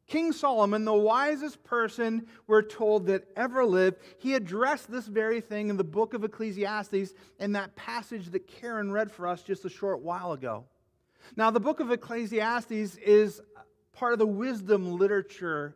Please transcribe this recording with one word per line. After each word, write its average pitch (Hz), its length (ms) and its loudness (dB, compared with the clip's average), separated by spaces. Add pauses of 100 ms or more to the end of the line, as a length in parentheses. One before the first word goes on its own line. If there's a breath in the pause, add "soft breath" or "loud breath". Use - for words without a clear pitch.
King 320 260 0
Solomon, 214 520 2
the 220 80 0
wisest 262 720 2
person, 226 640 -2 (200 loud breath)
we're 214 140 6
told, 214 460 0
that 190 200 0 (100)
ever 247 280 0
lived, 185 380 4 (160 loud breath)
he 269 160 -2
addressed 226 560 -2
this 240 160 -8
very 220 340 0
thing 208 300 -4
in 196 80 -2
the 190 40 2
book 202 300 -2
of 214 120 -4
Ecclesiastes 202 920 -4 (260 loud breath)
in 202 120 -2
that 196 220 -4
passage 226 580 -10
that 185 140 -4
Karen 214 460 -6
read 214 180 0
for 175 160 -8
us 175 160 -4
just 190 220 -6
a 180 60 -8
short 185 320 -4
while 175 300 -6
ago. 123 340 -8 (720 loud breath)
Now, 220 140 4
the 226 80 4
book 285 220 0
of 240 100 -2
Ecclesiastes 233 800 -4
is 208 720 4 (540)
part 240 180 0
of 226 60 0
the 220 80 4
wisdom 196 720 0
literature 175 760 -2